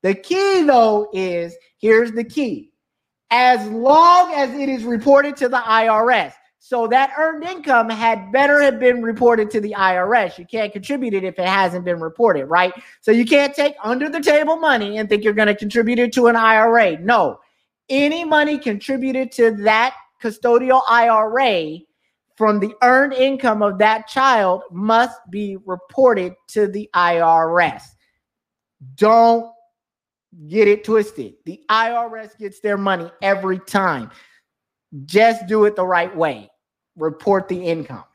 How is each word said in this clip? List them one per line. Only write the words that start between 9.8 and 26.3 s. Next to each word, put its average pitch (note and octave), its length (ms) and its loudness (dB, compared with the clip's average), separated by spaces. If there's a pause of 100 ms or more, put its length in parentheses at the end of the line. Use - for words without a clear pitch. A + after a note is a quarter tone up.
R G3 180 0
S. F#3+ 240 -2
You E3+ 60 -20
can't G#3+ 280 -6
contribute B3 400 -6
it F#3+ 100 -4
if F#3 140 -8
it F3+ 100 -4
hasn't F#3 380 -2
been F3 140 -4
reported, D#3+ 480 -2
right? F3+ 260 2 (280)
So A3 100 0
you A#3 140 2
can't C#4+ 280 2
take D4 300 -2
under B3+ 260 -4
the D#4 120 -6
table D4+ 340 2
money A#3 420 -2
and G#3+ 120 -6
think G#3 140 0
you're G#3+ 100 0
gonna G#3 220 2
contribute A3+ 440 -2
it A#3+ 140 0
to B3 120 2
an A#3 100 4
I A3+ 200 4
R A3+ 240 4
A. F3 180 2
No, F3+ 420 -2 (480)
any D4 360 -2
money D4+ 340 0
contributed C4 760 -6
to A3+ 240 2
that A3 380 0 (280)
custodial A#3+ 680 2
I A#3 180 4
R A3 320 0
A E3+ 460 -2 (520)
from G#3+ 220 0
the G#3 220 -4
earned C4 320 2
income C4 480 0
of G3+ 180 -2
that A3 280 0
child G#3+ 640 0
must A3+ 480 0 (100)
be G3 360 -10
reported F#3 680 0 (140)